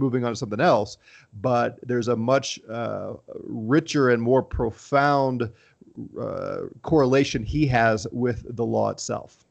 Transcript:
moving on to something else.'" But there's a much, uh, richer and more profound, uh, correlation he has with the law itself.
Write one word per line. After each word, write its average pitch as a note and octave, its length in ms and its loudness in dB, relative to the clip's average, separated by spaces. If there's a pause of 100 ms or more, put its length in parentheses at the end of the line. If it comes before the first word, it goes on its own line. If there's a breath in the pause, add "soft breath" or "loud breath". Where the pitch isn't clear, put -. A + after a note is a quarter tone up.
moving B2 180 0
on A#2+ 80 -2
to G#2+ 40 -6
something G#2+ 240 -4
else.'" B2+ 380 2 (420 soft breath)
But A#2+ 380 0 (100)
there's A#2+ 200 -2
a A#2+ 80 2
much, B2+ 520 0
uh, G#2+ 460 -8 (300)
richer C3 640 2
and A#2+ 120 4
more B2 200 4
profound, C3 1080 0 (720 soft breath)
uh, F#2+ 380 -6 (240)
correlation C3+ 600 2
he D3 240 0
has A2+ 460 2
with A#2+ 260 -2 (180)
the A#2+ 80 -2
law A2 260 0
itself. - 600 -10